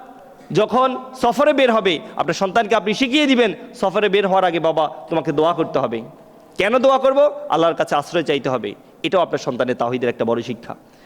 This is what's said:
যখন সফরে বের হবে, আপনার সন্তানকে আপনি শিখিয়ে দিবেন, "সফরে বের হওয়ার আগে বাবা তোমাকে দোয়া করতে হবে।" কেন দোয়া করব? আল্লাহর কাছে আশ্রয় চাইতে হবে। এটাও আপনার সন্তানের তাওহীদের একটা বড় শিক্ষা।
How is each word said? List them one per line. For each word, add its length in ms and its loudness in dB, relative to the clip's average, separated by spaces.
যখন 440 2
সফরে 320 2
বের 200 4
হবে, 260 2
আপনার 180 -2
সন্তানকে 400 0
আপনি 200 0
শিখিয়ে 320 0
দিবেন, 280 2
"সফরে 340 0
বের 180 2
হওয়ার 180 2
আগে 160 0
বাবা 300 0
তোমাকে 220 -2
দোয়া 200 2
করতে 260 -2
হবে।" 240 -4
কেন 200 2
দোয়া 200 4
করব? 200 2
আল্লাহর 260 2
কাছে 200 -2
আশ্রয় 280 -2
চাইতে 260 -2
হবে। 260 -4
এটাও 180 2
আপনার 180 -2
সন্তানের 380 -2
তাওহীদের 320 -2
একটা 160 -2
বড় 180 0
শিক্ষা। 340 -12